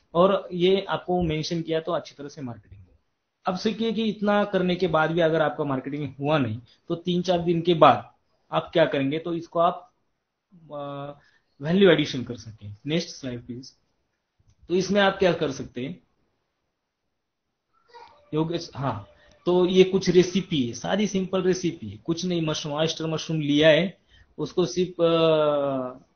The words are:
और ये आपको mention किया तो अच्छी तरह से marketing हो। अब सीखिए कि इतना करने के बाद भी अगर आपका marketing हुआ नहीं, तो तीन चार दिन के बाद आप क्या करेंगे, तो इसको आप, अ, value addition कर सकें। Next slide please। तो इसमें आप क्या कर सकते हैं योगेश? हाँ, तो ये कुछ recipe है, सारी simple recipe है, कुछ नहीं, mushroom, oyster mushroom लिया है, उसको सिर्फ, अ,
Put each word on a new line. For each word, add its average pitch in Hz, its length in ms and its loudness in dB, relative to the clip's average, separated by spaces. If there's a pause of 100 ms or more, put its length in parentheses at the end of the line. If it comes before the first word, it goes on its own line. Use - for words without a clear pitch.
(140)
और 185 400 2
ये 185 360 2
आपको 180 320 -2
mention 160 400 -2
किया 160 180 -2
तो 170 120 -6
अच्छी - 260 -6
तरह 143 100 -14
से 143 140 -16
marketing 113 380 -14
हो। 92 60 -20 (600)
अब 185 120 -2
सीखिए 220 340 -2
कि 214 120 -2
इतना 208 400 0
करने 180 320 0
के 180 120 0
बाद 156 240 2
भी 165 80 0
अगर 160 220 4
आपका 151 220 -2
marketing 143 560 -6
हुआ 147 180 0
नहीं, 120 220 -2 (300)
तो 170 60 -2
तीन 175 260 -2
चार 175 180 0
दिन 170 220 0
के 175 120 2
बाद 147 400 4 (380)
आप 160 220 -4
क्या 160 120 4
करेंगे, 147 340 -2
तो 165 140 -8
इसको 165 260 -6
आप, 175 340 -2 (800)
अ, 143 460 -12 (420)
value 180 280 6
addition 147 340 2
कर 120 120 -8
सकें। - 400 -16 (100)
Next 165 240 -2
slide 123 360 -12
please। 123 280 -14 (960)
तो 170 60 -2
इसमें 190 260 2
आप 196 160 2
क्या 180 160 4
कर 156 180 -2
सकते 123 300 -10
हैं 160 220 -10 (2250)
योगेश? 160 420 -4
हाँ, 120 320 -6 (380)
तो 180 200 4
ये 185 180 6
कुछ 185 260 0
recipe 170 580 2
है, 113 60 -8
सारी 196 340 -2
simple 190 340 -2
recipe 175 480 -2
है, 101 80 -14
कुछ 165 280 -6
नहीं, 175 160 -2
mushroom, 151 320 -4
oyster 160 320 -2
mushroom 160 360 -4
लिया 147 280 6
है, 170 280 4 (400)
उसको 156 280 -2
सिर्फ, 180 360 -2
अ, 147 1000 2 (120)